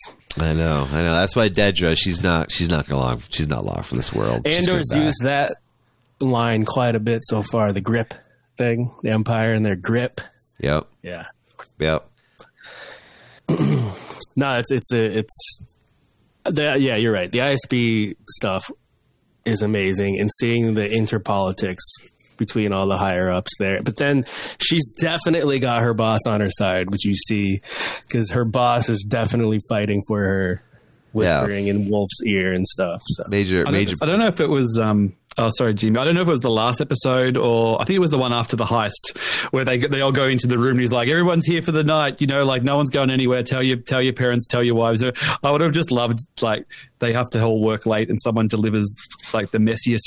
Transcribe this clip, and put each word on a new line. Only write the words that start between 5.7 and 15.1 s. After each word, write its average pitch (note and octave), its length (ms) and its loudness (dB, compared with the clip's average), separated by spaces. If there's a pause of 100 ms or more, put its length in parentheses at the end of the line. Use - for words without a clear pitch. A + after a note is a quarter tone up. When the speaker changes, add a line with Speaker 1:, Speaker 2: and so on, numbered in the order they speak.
Speaker 2:
line A#2 460 0
quite A#2+ 300 0
a A2 40 0
bit A2+ 260 -2
so G#2+ 180 -2
far. G#2+ 280 0
The G2 100 -4
grip A2+ 340 -2 (420)
thing, A#2+ 340 0 (120)
the A2+ 80 0
Empire A2 420 0
and G#2+ 100 2
their G2+ 120 0
grip. A#2 460 -4 (380)
Speaker 1:
Yep. D2+ 280 -2 (160)
Speaker 2:
Yeah. F2 220 -12 (520)
Speaker 1:
Yep. D#2 320 -2 (1400)
Speaker 2:
<clears throat> C#3+ 460 2 (420)
No, C3+ 220 2
it's, A#2+ 140 0
it's B2+ 200 0
a, A2 280 0